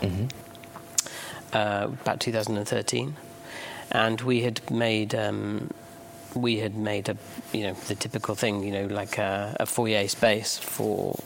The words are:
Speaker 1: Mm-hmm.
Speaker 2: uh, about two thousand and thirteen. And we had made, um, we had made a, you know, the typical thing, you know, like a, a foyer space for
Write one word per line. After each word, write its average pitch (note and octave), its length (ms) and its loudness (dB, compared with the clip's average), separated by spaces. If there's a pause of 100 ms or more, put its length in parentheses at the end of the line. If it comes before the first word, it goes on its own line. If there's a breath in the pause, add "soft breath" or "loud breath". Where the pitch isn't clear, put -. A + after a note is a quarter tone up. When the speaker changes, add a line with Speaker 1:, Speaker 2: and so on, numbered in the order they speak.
Speaker 1:
Mm-hmm. F#2+ 240 2 (1300 loud breath)
Speaker 2:
uh, G#2 300 4 (180)
about - 180 2
two A#2+ 120 0
thousand A2 260 2
and G#2 100 -2
thirteen. B2 480 0 (760 loud breath)
And A2+ 300 4
we B2 220 4
had A#2+ 180 0 (100)
made, A2+ 440 4
um, G#2 560 0 (640)
we A#2+ 240 2
had G#2+ 180 0
made G#2+ 320 0
a, A2 80 0 (360)
you A2 100 2
know, G2 100 0 (160)
the G#2 60 0
typical A2 400 -2
thing, G2+ 280 2
you G2+ 100 -2
know, G2 140 0
like G2+ 300 -2
a, G2+ 440 0
a - 40 2
foyer A2 440 2
space G#2+ 500 4
for F#2+ 680 0